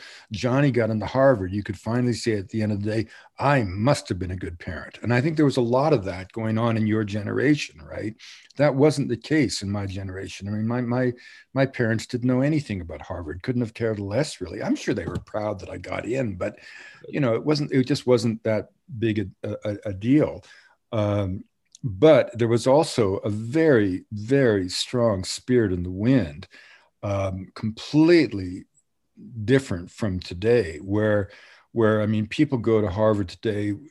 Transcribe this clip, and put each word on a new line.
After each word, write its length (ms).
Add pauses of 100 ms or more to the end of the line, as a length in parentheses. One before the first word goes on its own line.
(340)
Johnny 360
got 200
into 160
Harvard, 480
you 100
could 160
finally 320
say 220
at 160
the 120
end 120
of 100
the 80
day, 160 (320)
"I 240
must 460
have 100
been 120
a 40
good 240
parent." 420
And 120
I 80
think 160
there 80
was 100
a 60
lot 320
of 100
that 300
going 240
on 180
in 120
your 180
generation, 760
right? 320 (440)
That 180
wasn't 320
the 80
case 460
in 100
my 140
generation. 640
I 20
mean, 160
my, 140
my, 320 (400)
my 120
parents 400
didn't 220
know 140
anything 400
about 200
Harvard, 420
couldn't 180
have 120
cared 240
less, 440
really. 200
I'm 140
sure 180
they 140
were 80 (100)
proud 360
that 80
I 80
got 280
in, 300
but, 240 (480)
you 140
know, 120
it 120
wasn't, 260
it 160
just 180
wasn't 380
that 280 (280)
big 320 (120)
a, 200
a, 220
a 80
deal. 500 (480)
Um, 540 (420)
but 480
there 120
was 180
also 520
a 120
very, 840
very 580
strong 540
spirit 480
in 120
the 80
wind, 560 (560)
um, 500
completely 1120 (800)
different 480
from 280
today, 600
where, 500 (440)
where, 280
I 60
mean, 180
people 320
go 240
to 80
Harvard 400
today 460 (160)